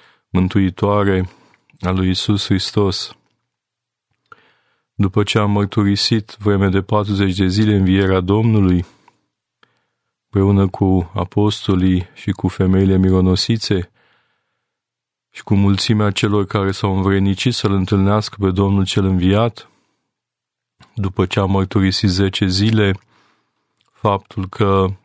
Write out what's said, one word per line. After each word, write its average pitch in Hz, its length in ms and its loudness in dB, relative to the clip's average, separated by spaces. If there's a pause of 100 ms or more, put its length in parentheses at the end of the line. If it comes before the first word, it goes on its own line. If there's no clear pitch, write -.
(300)
mântuitoare 95 1000 0 (500)
a 90 100 -4
lui 92 180 0
Iisus 98 380 -2
Hristos. - 680 -2 (1800)
După 101 300 0
ce 101 140 -2
am 104 140 0
mărturisit 101 880 -2
vreme 101 300 2
de 95 120 0
patruzeci 101 540 -2
de 95 120 0
zile 107 280 2
învierea 95 440 2
Domnului, 98 680 2 (1400)
împreună 98 440 2
cu 95 460 0
apostolii 92 1000 -2
și - 180 -8
cu - 160 -4
femeile 95 500 2
mironosițe 92 920 0 (1400)
și - 120 -20
cu - 120 -2
mulțimea 101 560 2
celor 101 340 0
care 98 260 -2
s-au 98 240 -2
învrednicit 98 580 0
să-L 107 180 -4
întâlnească 98 680 0
pe 95 120 0
Domnul 98 340 0
cel 95 200 -2
înviat, 95 640 0 (1300)
după 95 300 -2
ce - 140 -4
am 98 120 0
mărturisit 95 580 0
zece 95 380 0
zile 101 460 0 (960)
faptul 98 560 -4
că 98 400 0 (180)